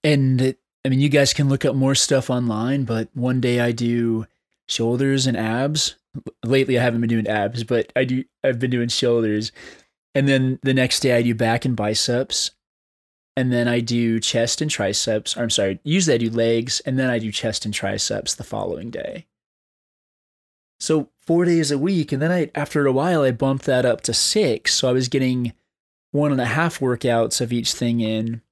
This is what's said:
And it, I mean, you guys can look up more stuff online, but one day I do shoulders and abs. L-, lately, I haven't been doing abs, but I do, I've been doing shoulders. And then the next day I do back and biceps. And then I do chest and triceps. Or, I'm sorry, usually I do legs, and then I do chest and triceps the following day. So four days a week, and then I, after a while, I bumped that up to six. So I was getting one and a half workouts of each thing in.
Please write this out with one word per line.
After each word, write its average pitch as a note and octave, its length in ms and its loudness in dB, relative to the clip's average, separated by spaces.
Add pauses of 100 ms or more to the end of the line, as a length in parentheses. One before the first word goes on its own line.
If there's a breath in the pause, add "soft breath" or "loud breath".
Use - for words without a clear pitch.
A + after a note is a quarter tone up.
And C3+ 380 4
it, C3 180 0 (260)
I C3+ 40 0
mean, C3 100 2
you C#3+ 100 4
guys C#3+ 240 4
can C#3 160 0
look C3+ 160 0
up C#3 120 2
more C3+ 180 2
stuff C3+ 360 0
online, B2 520 0
but A2+ 320 -2
one B2+ 260 0
day A#2+ 200 2
I A#2+ 100 2
do A#2 560 0 (400)
shoulders C3 640 0
and A#2+ 80 0
abs. B2+ 580 -2 (220)
L-, - 340 -10
lately, C3 260 4
I A#2 60 2
haven't A#2 180 0
been A#2 100 0
doing A2 180 0
abs, G#2+ 340 -2
but A2+ 320 0
I C3 80 0
do, B2+ 220 -2 (180)
I've B2+ 160 0
been B2+ 140 -2
doing A#2+ 160 0
shoulders. A2+ 640 0 (640 loud breath)
And C#3 100 2
then C3 360 2
the C3 120 2
next B2+ 240 2
day B2 180 2
I A#2 60 4
do A#2+ 100 2
back A2+ 320 0
and B2+ 120 0
biceps. A2+ 760 -2 (880)
And B2+ 160 0
then A#2+ 160 2
I A#2+ 100 2
do A#2 400 0
chest A#2 420 0
and D3+ 80 -2
triceps. G#2 680 -2
Or, A#2+ 80 -6
I'm A2+ 60 -4
sorry, G2 340 -2
usually D#3+ 320 2
I - 20 0
do A2+ 120 0
legs, A#2 500 0
and C3 180 -2
then C3 100 0
I A#2+ 120 -2
do A2 100 -4
chest - 340 -6
and G#2+ 80 -6
triceps - 640 -4
the - 80 -10
following G2 480 -6
day. - 360 -10 (1600)
So D#3 280 0 (100)
four E3+ 240 2
days E3 260 2
a C#3+ 60 0
week, E3 340 0
and C#3 120 -2
then E3 100 0
I, F3 220 -2
after C#3+ 320 -2
a C3 60 4
while, D#3 280 2
I C3 120 2
bumped C3+ 340 -2
that B2+ 180 2
up A#2+ 180 2
to A#2 120 -4
six. - 580 0
So - 160 0
I B2 40 2
was B2+ 160 0
getting B2+ 440 0 (580)
one C#3+ 220 0
and C3 80 0
a A#2 60 -2
half D#3+ 320 -2
workouts A#2+ 640 0
of A#2 100 -2
each A#2 220 -2
thing A#2 260 0
in. A2+ 400 -2 (120)